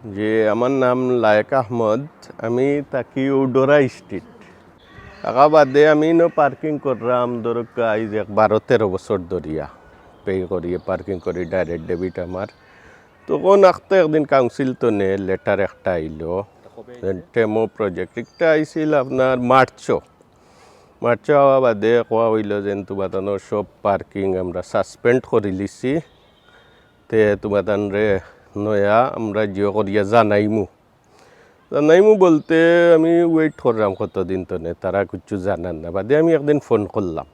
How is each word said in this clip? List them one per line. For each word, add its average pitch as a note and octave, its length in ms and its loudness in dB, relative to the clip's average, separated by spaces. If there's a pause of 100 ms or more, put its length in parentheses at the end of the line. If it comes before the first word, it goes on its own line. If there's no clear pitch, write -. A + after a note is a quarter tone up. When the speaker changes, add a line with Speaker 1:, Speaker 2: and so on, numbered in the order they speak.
(140)
Speaker 1:
যে G#2+ 340 0
আমার A#2 220 0
নাম B2+ 400 0
লায়েক G#2+ 420 2
আহমদ, A#2+ 540 -2 (320)
আমি C3+ 440 -2 (100)
থাকি C3+ 380 -4
উডোরা C3+ 580 2
স্ট্রিট। - 340 -12 (1000)
টাকা C3 260 4
বাদে D3 400 4
আমি D#3 240 2
ন E3+ 160 4
পার্কিং D3 500 -2
করলাম, B2 640 -2
ধরো A#2 400 -6
আইজ A2 320 -2
এক G#2 200 -6
বারো G#2+ 240 4 (100)
তেরো A2 200 2
বছর F#2+ 300 -4 (120)
ধরিয়া D#2 380 -8 (560)
পে F#2+ 240 -4
করিয়ে F2 380 -6
পার্কিং F#2 320 -6
করি, F2+ 260 -6
ডাইরেক্ট E2+ 420 -6
ডেবিট F2+ 320 -6
আমার। F#2 280 -8 (800)
তখন F#3+ 380 4
আখতে F#3 320 2
একদিন D#3 280 2
কাউন্সিল C3 500 0
তো A#2+ 160 -2
নে G2 280 -2
লেটার F#2+ 420 -4
একটা F#2+ 320 -4
আইলো, E2 520 -6 (320)
Speaker 2:
কবে A#2 160 -20
আইছে? F#2+ 280 -8 (120)
Speaker 1:
টেমো A2 440 0
প্রজেক্ট। F#2 420 -6
একটা D#3+ 320 -2
আইছিল D#3 440 -2
আপনার C3 460 0
মার্চও। B2 600 2 (1000)
মার্চও A#2+ 320 0
হওয়া C3+ 260 4
বাদে A#2 480 2
কোয়া A2+ 220 0
হইল G#2 320 -2
যে G2+ 260 -4
তোমাতানোর G2 500 -6 (120)
সব G#2 140 -4 (180)
পার্কিং F#2+ 540 -4
আমরা F2+ 260 -6
সাসপেন্ড - 640 -2
করে G2+ 280 -2
লিছি, B2+ 480 -6 (1080)
তে G#2+ 340 2
তোমাতান G2+ 480 -2
রে G2+ 300 0 (360)
নয়া G#2 580 0
আমরা G#2+ 320 -4
জিও G2+ 260 -2
করিয়া G#2 320 -2
জানাইমু। G#2 640 2 (1040)
জানাইমু F3 420 6
বলতে E3 400 4 (400)
আমি E3 280 4
ওয়েট D#3+ 380 0
করলাম A2 340 0
কতদিন F#2+ 500 -4
তো F2+ 140 -8
নে, E2 220 -8
তারা F#2+ 240 -2
কিচ্ছু F#2+ 320 -10
জানান F2+ 400 -6
না। E2 140 -12
বাদে G2+ 260 -2
আমি D#3+ 160 2
একদিন D3 260 0
ফোন A2 280 -2
করলাম E2 480 -6